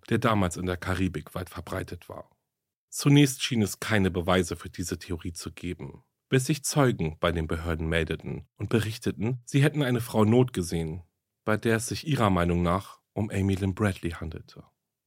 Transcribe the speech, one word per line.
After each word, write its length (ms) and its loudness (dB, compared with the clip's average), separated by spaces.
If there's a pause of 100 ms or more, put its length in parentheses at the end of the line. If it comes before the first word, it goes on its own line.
der 100 2
damals 380 2
in 100 -4
der 100 -2
Karibik 560 -4
weit 160 -8
verbreitet 580 -10
war. 220 -16 (600)
Zunächst 540 4
schien 200 0
es 160 -4
keine 320 2
Beweise 440 0
für 140 -12
diese 280 -6
Theorie 360 -8
zu 180 -12
geben, 520 -10 (260)
bis 180 2
sich 160 -2
Zeugen 560 2
bei 120 2
den 160 -2
Behörden 400 -4
meldeten 680 -4
und 140 -8
berichteten, 760 -2
sie 160 2
hätten 220 2
eine 180 0
Frau 240 2
Not 260 6
gesehen, 520 -4 (420)
bei 120 2
der 180 2
es 120 -2
sich 200 -6
ihrer 240 2
Meinung 320 2
nach 360 0 (140)
um 160 -4
Amy 240 0
Lynn 220 -2
Bradley 360 -2
handelte. 520 -12 (440)